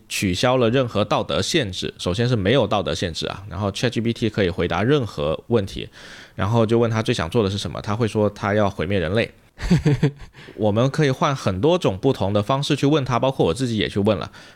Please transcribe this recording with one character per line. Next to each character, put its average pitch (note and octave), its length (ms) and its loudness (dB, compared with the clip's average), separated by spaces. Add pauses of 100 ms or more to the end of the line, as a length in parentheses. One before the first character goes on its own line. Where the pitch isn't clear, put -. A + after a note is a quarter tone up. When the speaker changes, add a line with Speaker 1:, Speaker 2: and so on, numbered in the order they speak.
Speaker 1:
取 F#2 280 0
消 B2+ 240 2
了 A#2 100 4
任 B2+ 180 2
何 G#2 160 -2
道 A2+ 220 0
德 D2+ 160 -2
限 G#2+ 320 0
制， - 240 -6
首 F2+ 160 -2
先 A#2 160 0
是 B2+ 80 2
没 G2 160 2
有 C3+ 140 4
道 G#2 160 0
德 D2+ 120 -2
限 E2+ 200 -4
制 - 140 -6
啊， G2 200 -10
然 E2+ 100 -10
后 G2 140 -2
chat - 160 -2
G A2+ 140 -2
P A2+ 100 0
T A2+ 160 -2
可 G#2 160 0
以 E2+ 60 2
回 E2+ 180 -2
答 E2+ 140 0
任 B2+ 240 2
何 D2+ 400 -4
问 A2+ 180 2
题， A#1+ 240 -10 (460)
然 F#2 120 -2
后 A2+ 200 2
就 A#2 120 4
问 A#2 120 2
他 A2+ 100 -2
最 A#2+ 140 0
想 D#2+ 160 -4
做 A#2+ 120 2
的 F#2+ 60 2
是 G2+ 80 -2
什 F#2 140 -6
么， G#1+ 100 -8
他 G#2 160 -4
会 A#2+ 100 0
说 G#2 220 2
他 G2+ 240 -2
要 G#2 160 2
毁 - 160 -4
灭 G2 140 0
人 E2+ 160 0
类。 A#2 160 0 (280)
Speaker 2:
<laughs> - 960 0
Speaker 1:
我 G#2 160 2
们 A#2 180 2
可 D#3 160 0
以 C3+ 60 4
换 C#3+ 240 0
很 F#2+ 260 -2
多 D#3+ 160 4
种 A2 220 0
不 C3+ 140 2
同 G2 200 -2
的 G#2 80 2
方 C3+ 220 -2
式 D3 140 0
去 C#3 100 0
问 C#3+ 180 2
他， B2+ 140 -2
包 B2+ 100 2
括 C3+ 160 0
我 F2 80 2
自 B2+ 140 -2
己 A#2 100 -2
也 D#2 120 0
去 - 100 -2
问 G2+ 180 2
了。 B1 140 -8 (240)